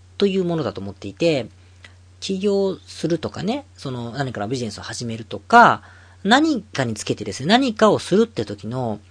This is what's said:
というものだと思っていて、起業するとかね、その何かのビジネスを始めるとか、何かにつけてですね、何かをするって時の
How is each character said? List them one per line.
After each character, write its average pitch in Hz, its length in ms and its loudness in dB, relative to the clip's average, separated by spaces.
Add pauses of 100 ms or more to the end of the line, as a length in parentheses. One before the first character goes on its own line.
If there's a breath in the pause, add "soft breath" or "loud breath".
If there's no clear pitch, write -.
(180)
と 202 80 2
い 190 140 0
う 185 40 0
も 170 140 0
の 156 60 -2
だ 104 100 -2
と 95 80 -10
思 101 100 -8
っ 98 40 -16
て - 120 -12
い 98 60 -10
て、 151 340 0 (720 soft breath)
起 190 200 -4
業 196 380 0 (100)
す - 200 -8
る 165 120 0
と 110 100 -6
か - 140 -10
ね、 254 220 -4 (100)
そ - 160 -10
の 120 200 -8
何 131 220 -4
か 104 80 -8
の 101 60 -4
ビ 131 100 -4
ジ 120 80 -4
ネ 107 60 -6
ス - 80 -14
を - 20 -14
始 120 240 -10
め 113 100 -6
る 110 80 -12
と 104 160 -10
か、 214 440 6 (400 loud breath)
何 269 400 2
か - 200 -4
に 117 120 -2
つ - 80 -12
け - 120 -2
て - 80 -12
で 104 100 -6
す 123 100 -10
ね、 139 40 -2
何 240 280 2
か 214 160 4
を 139 80 2
す - 160 0
る 220 80 6
っ 233 40 2
て - 160 -6
時 104 240 -8
の 117 320 -4 (120)